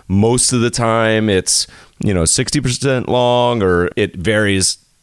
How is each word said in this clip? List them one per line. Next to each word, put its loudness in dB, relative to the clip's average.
most 2
of 0
the 0
time 0
it's, 0
you 0
know, 0
sixty -2
percent -2
long, 2
or 2
it -2
varies 0